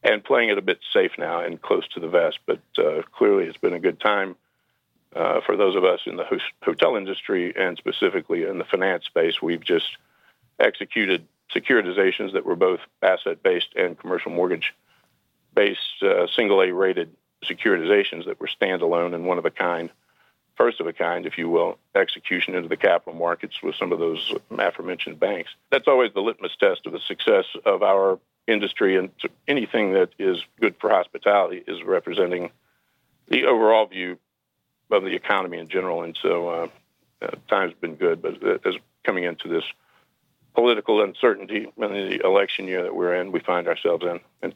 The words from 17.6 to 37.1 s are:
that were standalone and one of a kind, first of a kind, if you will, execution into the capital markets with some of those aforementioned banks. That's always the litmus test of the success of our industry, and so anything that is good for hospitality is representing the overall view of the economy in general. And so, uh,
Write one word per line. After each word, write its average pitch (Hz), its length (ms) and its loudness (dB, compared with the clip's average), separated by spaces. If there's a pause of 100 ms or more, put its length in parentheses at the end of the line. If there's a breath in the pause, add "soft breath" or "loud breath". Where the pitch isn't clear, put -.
that 80 140 -8
were 80 80 -8
standalone 87 680 0
and 85 120 -6
one 90 120 0
of 85 80 -4
a 82 60 0
kind, 85 380 -4 (680)
first 120 240 2
of 85 80 -4
a 85 60 -6
kind, 85 320 -4
if 80 120 -8
you 82 120 -4
will, 85 280 2 (180)
execution 92 600 -2
into 85 140 -4
the 85 80 -2
capital 87 360 2
markets 85 500 -4
with 82 120 -6
some 87 160 -4
of 82 80 -2
those 82 340 -2 (180)
aforementioned 87 680 -6
banks. 92 300 -2 (220)
That's 131 160 2
always 127 260 4
the 98 80 -2
litmus 101 380 -4
test 95 260 2
of - 60 -8
the 87 80 -8
success 95 460 2 (200)
of 98 160 2
our 98 380 4 (280)
industry, 101 480 2
and 92 140 0 (100)
so - 80 -6 (200)
anything 110 460 0
that 95 160 4 (100)
is 92 240 -2 (160)
good 101 200 0
for 101 100 -2
hospitality 92 800 2
is 85 160 -10
representing 90 680 -2 (760)
the 131 180 0
overall 110 420 4
view 90 320 -8 (720)
of 101 120 4
the 95 120 -4
economy 92 420 -2
in 85 100 -12
general. 90 360 -4
And 82 180 -10
so, 87 280 -2
uh, 82 180 -4 (540)